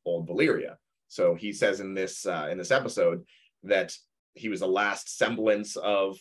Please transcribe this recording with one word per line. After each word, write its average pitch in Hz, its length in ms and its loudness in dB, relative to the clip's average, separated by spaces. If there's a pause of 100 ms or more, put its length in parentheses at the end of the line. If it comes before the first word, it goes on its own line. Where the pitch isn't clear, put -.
Old 85 220 -2
Valyria. 98 480 0 (320)
So 87 260 2
he 101 200 -6
says 101 260 2
in 95 140 -8
this, 92 320 -6
uh, 80 260 -2
in 92 60 -4
this 90 140 -4
episode 90 540 2 (380)
that 92 320 0 (380)
he 113 160 -8
was 95 100 -4
the 92 80 0
last 98 500 0
semblance 110 600 2
of 98 440 0